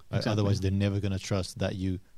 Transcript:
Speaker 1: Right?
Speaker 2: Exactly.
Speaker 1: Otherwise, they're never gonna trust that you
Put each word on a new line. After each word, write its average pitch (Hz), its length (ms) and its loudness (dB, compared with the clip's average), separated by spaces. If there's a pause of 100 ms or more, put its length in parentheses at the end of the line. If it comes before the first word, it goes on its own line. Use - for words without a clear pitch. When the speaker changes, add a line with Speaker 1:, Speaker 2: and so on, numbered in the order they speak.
(120)
Speaker 1:
Right? - 80 -2
Speaker 2:
Exactly. 120 120 0
Speaker 1:
Otherwise, 101 300 2
they're 95 100 2
never 101 280 2
gonna 95 200 0
trust 95 400 -4
that 98 160 0
you 92 240 -2 (180)